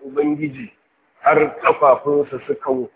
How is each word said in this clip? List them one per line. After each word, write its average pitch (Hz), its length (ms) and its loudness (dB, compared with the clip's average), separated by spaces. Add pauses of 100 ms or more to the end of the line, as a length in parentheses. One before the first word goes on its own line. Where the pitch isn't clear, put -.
Ubangiji 143 640 -4 (520)
har 156 140 4 (200)
ƙafafunsa 143 920 2
sukan 135 500 -4